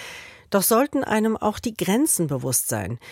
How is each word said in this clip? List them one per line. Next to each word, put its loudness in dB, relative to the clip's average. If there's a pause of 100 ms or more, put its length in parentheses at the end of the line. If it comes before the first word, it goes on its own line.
(500)
Doch 2
sollten 2
einem 2
auch -2
die -6
Grenzen 2
bewusst -2
sein, -4 (120)